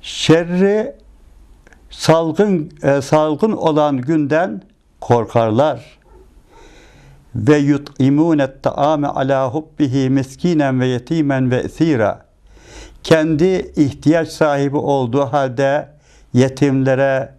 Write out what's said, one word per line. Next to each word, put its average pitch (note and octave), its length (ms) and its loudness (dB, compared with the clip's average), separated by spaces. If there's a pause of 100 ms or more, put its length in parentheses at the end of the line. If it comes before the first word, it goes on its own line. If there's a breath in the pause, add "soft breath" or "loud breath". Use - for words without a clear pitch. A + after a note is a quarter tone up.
Şerri F#3 920 0 (960)
salgın, E3 800 0 (100)
e, C#3 200 0
salgın D#3 500 0
olan D3+ 440 0
günden D#3 680 -2 (380)
korkarlar. A#2+ 960 0 (1400 soft breath)
Ve A#2+ 220 4
yut'imûne C#3+ 1040 0
ta'ame D3 460 0
alâ C3+ 420 -2
hubbihi C3+ 600 -2
miskinen C#3 680 0
ve B2+ 60 0
yetimen C3 640 -2
ve B2+ 60 0
esîra. B2 680 -2 (760 loud breath)
Kendi D#3+ 760 2
ihtiyaç D3+ 520 0
sahibi C#3+ 480 0
olduğu C#3 480 -2
halde C#3 640 -2 (440 soft breath)
yetimlere C3+ 1080 0